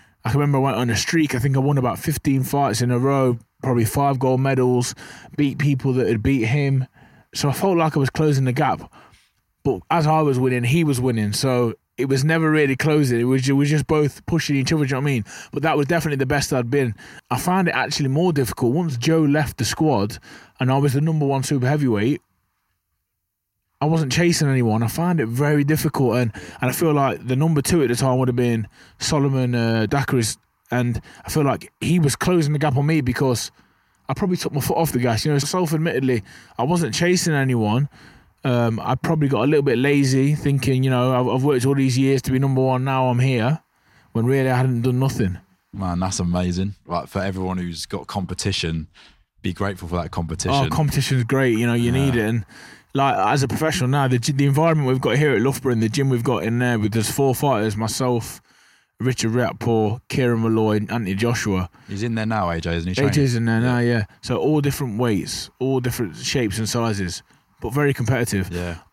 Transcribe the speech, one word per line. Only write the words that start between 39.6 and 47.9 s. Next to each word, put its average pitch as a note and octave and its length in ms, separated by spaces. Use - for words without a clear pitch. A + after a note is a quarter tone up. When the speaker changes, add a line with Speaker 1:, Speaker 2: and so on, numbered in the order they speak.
Speaker 1:
bit C3 140
lazy, C#3 560
thinking, C3+ 500
you C3+ 60
know, B2+ 240
I've, B2 140
I've B2+ 160
worked C3+ 220
all C#3 100
these C3 220
years C3+ 260
to - 80
be C3 80
number C3+ 220
one. C3 220
Now C3 260
I'm A#2+ 100
here, B2+ 420
when A2+ 120
really C3 240
I B2+ 60
hadn't B2+ 280
done B2 160
nothing. A#2+ 380
Speaker 2:
Man, F2+ 260
that's F#2 200
amazing. F2+ 560
Like, E2+ 220
for - 140
everyone F#2 360
who's F2 280
got - 220